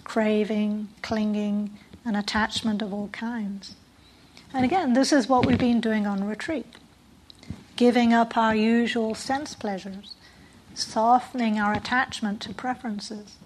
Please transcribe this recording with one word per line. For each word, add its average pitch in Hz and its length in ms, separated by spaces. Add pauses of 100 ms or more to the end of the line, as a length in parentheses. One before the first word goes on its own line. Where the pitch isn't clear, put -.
craving, 214 840 (120)
clinging, 208 720 (340)
and 226 100
attachment 214 680
of 202 120
all 202 160
kinds. 202 680 (800)
And 262 100
again, 285 300
this 262 180
is 269 160
what 254 180
we've 247 120
been 240 240
doing 214 240
on 202 180
retreat, 214 440 (1080)
giving 240 380
up 233 240
our 220 180
usual 226 600
sense 277 400
pleasures, 196 580 (600)
softening 233 880
our 208 140
attachment 214 680
to 220 120
preferences. 214 800 (100)